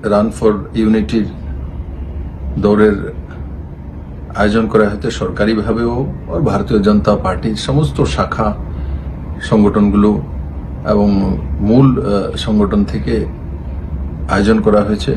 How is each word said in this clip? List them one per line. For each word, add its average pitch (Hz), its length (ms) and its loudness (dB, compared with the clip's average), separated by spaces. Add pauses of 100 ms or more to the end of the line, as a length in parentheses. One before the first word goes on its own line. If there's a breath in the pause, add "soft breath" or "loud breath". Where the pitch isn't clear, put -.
রান 104 280 2 (100)
for 107 120 4 (220)
ইউনিটির 110 500 2 (1300)
দৌড়ের 104 560 2 (1200)
আয়োজন 107 320 2
করা 104 220 4
হয়েছে 104 220 -4
সরকারিভাবেও, 113 1000 0 (220)
আর 117 60 0
ভারতীয় 101 380 2
জনতা 104 360 4
পার্টির 107 400 -2
সমস্ত 143 480 0
শাখা - 500 0 (880 loud breath)
সংগঠনগুলো 104 800 4 (640)
এবং 101 520 2 (220)
মূল, 117 420 6
আহ, 101 340 -2
সংগঠন 104 500 2
থেকে 113 400 -2 (1040)
আয়োজন 101 320 4
করা 107 200 4
হয়েছে। 107 360 -2